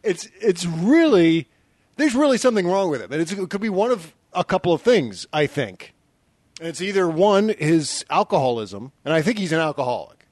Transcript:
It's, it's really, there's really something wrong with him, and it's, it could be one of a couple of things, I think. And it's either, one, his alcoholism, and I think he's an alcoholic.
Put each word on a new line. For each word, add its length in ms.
It's, 280
it's 240
really, 800
there's 180
really 240
something 260
wrong 240
with 140
him, 80
and 100
it's, 100
it 200
could 100
be 80
one 220
of 220
a 100
couple 300
of 80
things, 500
I 160
think. 460
And 80
it's 140
either, 260
one, 500
his 520
alcoholism, 840
and 80
I 80
think 180
he's 140
an 80
alcoholic. 720